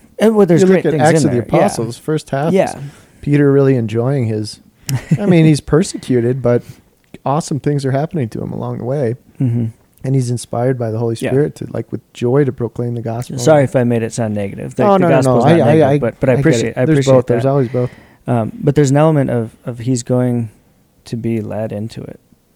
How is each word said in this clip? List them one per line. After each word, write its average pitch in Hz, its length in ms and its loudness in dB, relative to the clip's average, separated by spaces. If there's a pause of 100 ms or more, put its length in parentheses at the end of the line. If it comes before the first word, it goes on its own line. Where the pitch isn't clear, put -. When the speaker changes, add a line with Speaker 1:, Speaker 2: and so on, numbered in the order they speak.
(180)
Speaker 1:
And, 220 160 4
well, 202 120 4
there's 175 160 4
Speaker 2:
You 185 60 4
Speaker 1:
great 180 160 4
Speaker 2:
look 143 100 2
at 147 40 0
Speaker 1:
things 151 100 2
Speaker 2:
Acts 160 140 4
Speaker 1:
in 120 60 2
Speaker 2:
of 123 60 -2
the 117 80 0
Speaker 1:
there. - 60 -8 (120)
Yeah. - 60 4
Speaker 2:
Apostles, 117 320 -4
first - 320 -6
half 143 180 -2
is 180 60 0
Speaker 1:
Yeah. 165 260 0 (400)
Speaker 2:
Peter 143 320 2
really 135 240 4
enjoying 117 500 -2
his, 107 340 -6 (580)
I 208 80 -4
mean, 170 180 6
Speaker 1:
<laughs> 160 60 6
Speaker 2:
he's 143 100 2
persecuted, 131 840 -2
but 120 200 2 (640)
awesome 143 360 -4
things 143 240 -2
are 131 80 -2
happening 139 380 -4
to - 120 -10
him - 100 -8
along 123 260 -8
the 107 60 -8
way. 127 320 -4 (220)
Speaker 1:
Mm-hmm. 120 280 -2 (380)
Speaker 2:
And 131 100 -2
he's 123 160 0
inspired 123 480 -4
by 113 140 -4
the 110 60 -4
Holy 117 200 -2
Speaker 1:
Yeah. 127 120 -4
Speaker 2:
Spirit 143 260 0
to, - 160 -12
like, 117 200 -8
with 113 80 -8 (120)
joy 127 320 0
to 127 80 -4
proclaim 120 420 -6
the 117 80 -8
gospel. 117 360 -8
Speaker 1:
Sorry 147 260 4
if 123 120 -6
I 123 80 2
made 117 180 0
it 110 100 -6
sound 110 220 -4
negative. 101 420 -8
The, - 80 2
Speaker 2:
Oh, 202 80 4
Speaker 1:
the 190 60 4
Speaker 2:
no, 180 100 2
no, - 0 -
no. 135 100 4
Speaker 1:
gospel's 127 260 2
Speaker 2:
I, 160 120 4
Speaker 1:
not 156 120 2
Speaker 2:
I, - 60 4
Speaker 1:
negative, 151 140 4
Speaker 2:
I, 143 100 2
Speaker 1:
but, 117 220 -4
but 127 80 0
I 127 40 4
Speaker 2:
I 117 40 2
get 139 40 0
Speaker 1:
appreciate, 120 300 2
Speaker 2:
it. 117 80 -10
Speaker 1:
I 127 60 2
Speaker 2:
There's 151 140 2
Speaker 1:
appreciate 135 160 2
Speaker 2:
both. 127 120 4
There's 123 160 0
Speaker 1:
that. 135 60 0
Speaker 2:
always 135 200 0
both. 123 220 -2 (380)
Speaker 1:
Um, 117 240 -2 (100)
but 143 120 2
there's 143 160 2
an 139 60 2
element 147 340 2
of, 117 340 -4
of 120 160 -10
he's 120 220 -2
going 123 480 -2 (560)
to 120 100 -10
be 113 240 -4
led 104 320 -6
into 107 300 -10
it, - 160 -16 (380)